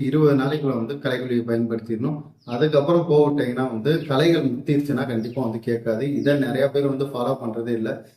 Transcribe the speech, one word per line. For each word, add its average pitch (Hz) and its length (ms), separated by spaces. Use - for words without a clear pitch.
இருபது 139 360
நாளைக்குள்ள 139 400
வந்து 113 220
களைக்கொல்லியை 123 460
பயன்படுத்திடணும். 117 760
அதுக்கப்புறம் 151 600
போட்டுட்டீங்கன்னா 139 600
வந்து 113 240
களைகள் 147 400
முத்திருச்சுன்னா 127 600
கண்டிப்பா 117 360
வந்து 113 180
கேட்காது. 117 520
இதை 139 260
நிறைய 131 300
பேர் 139 240
வந்து 135 140
ஃபாலோ 123 280
பண்றதே 117 400
இல்ல. 110 160